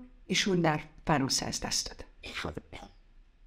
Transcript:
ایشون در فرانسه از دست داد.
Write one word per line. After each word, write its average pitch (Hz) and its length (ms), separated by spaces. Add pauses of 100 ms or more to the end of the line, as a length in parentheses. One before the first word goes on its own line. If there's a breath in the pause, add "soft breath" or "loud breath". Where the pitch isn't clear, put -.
(260)
ایشون 185 340
در 156 200 (260)
فرانسه 135 400
از - 140
دست - 260
داد. - 180 (1400)